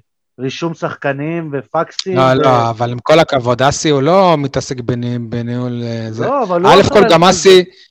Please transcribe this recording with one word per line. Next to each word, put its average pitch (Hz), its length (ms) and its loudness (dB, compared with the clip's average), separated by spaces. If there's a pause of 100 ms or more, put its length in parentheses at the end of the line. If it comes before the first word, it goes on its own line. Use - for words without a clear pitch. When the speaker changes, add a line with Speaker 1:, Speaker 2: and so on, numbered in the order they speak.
(380)
Speaker 1:
ברישום 147 360 -8
שחקנים 151 760 -8
ופקסים 160 640 -6
Speaker 2:
לא, 131 60 2
Speaker 1:
ו- 131 120 4
Speaker 2:
לא, 123 360 2
אבל 120 220 -6
עם 120 60 -8
כל 156 200 4
הכבוד, 123 440 0
אסי 143 260 0
הוא 139 140 0
לא 175 360 2
מתעסק 135 420 -6
בני-, 120 380 -6
בניהול, 120 640 -8
אה, 113 260 -8
זה. 113 160 -8
Speaker 1:
לא, 269 160 -2
אבל 180 220 -2
הוא 208 80 6
Speaker 2:
א' 185 40 8
Speaker 1:
עושה 196 140 4
Speaker 2:
כל, 202 160 4
Speaker 1:
את 175 60 2
Speaker 2:
גם 165 120 4
Speaker 1:
זה. 185 60 4
Speaker 2:
אסי, 185 340 6 (260)